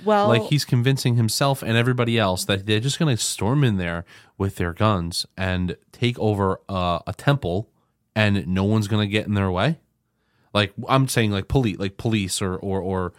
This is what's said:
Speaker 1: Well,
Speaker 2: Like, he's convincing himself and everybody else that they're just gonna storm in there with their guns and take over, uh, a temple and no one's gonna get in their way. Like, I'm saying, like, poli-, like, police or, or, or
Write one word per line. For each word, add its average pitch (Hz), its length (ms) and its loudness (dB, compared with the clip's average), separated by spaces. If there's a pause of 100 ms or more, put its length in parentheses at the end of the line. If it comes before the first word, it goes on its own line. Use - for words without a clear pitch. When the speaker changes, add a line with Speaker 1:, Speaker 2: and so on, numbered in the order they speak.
Speaker 1:
Well, 208 240 4
Speaker 2:
Like, 117 160 4
he's 147 200 0
convincing 127 520 2
himself 131 460 0
and 113 140 0
everybody 117 420 2
else 92 280 0
that 98 200 -2
they're 107 140 2
just 135 180 -2
gonna 147 180 2
storm 127 460 0
in 113 140 2
there 85 280 -4 (340)
with 98 180 -2
their 87 160 -2
guns 92 520 0 (120)
and 90 400 -2 (160)
take 120 260 -2
over, 98 500 0
uh, 87 380 -2
a - 100 -8
temple 107 520 -2 (460)
and 104 340 2
no 92 160 0
one's 107 240 2
gonna 107 180 0
get 104 200 -2
in 104 80 -2
their 98 180 0
way. 117 260 0 (720)
Like, 104 200 2 (160)
I'm 135 200 4
saying, 110 240 2
like, 95 160 -2
poli-, 120 280 0
like, 98 200 -6
police 107 460 -2
or, 92 140 -2
or, 95 240 -4
or 92 380 -4